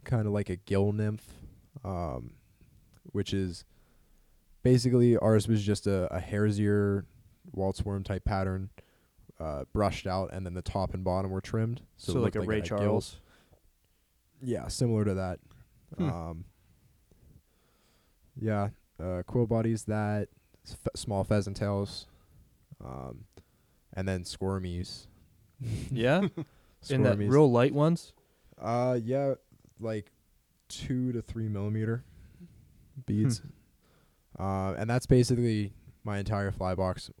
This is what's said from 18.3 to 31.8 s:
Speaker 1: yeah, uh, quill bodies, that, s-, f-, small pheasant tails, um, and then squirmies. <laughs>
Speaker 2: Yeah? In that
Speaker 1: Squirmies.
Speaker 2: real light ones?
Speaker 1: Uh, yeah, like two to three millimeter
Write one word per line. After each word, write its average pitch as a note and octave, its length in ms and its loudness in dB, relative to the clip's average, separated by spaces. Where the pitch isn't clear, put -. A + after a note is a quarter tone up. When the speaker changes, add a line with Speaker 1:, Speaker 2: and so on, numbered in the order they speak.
Speaker 1:
yeah, G#2 300 0
uh, F2+ 240 -4
quill A#2+ 220 0
bodies, A2+ 380 0
that, G#2 440 -2
s-, - 100 -16
f-, - 100 -2
small G2 280 -2
pheasant G2 340 0
tails, G2+ 500 -4
um, C2+ 420 -12
and F#2+ 140 -4
then F#2 160 -2
squirmies. F#2 840 -6
<laughs> A2+ 280 -6
Speaker 2:
Yeah? C3+ 380 2
In C3+ 140 4
that G2+ 140 4
Speaker 1:
Squirmies. G#2 140 2
Speaker 2:
real C#3+ 180 8
light A#2+ 240 6
ones? D#3 400 2
Speaker 1:
Uh, B2 400 0
yeah, C3 340 0
like A2 320 -6
two B2+ 460 -4
to A#2 80 -2
three A2 260 -6
millimeter G#2+ 560 -2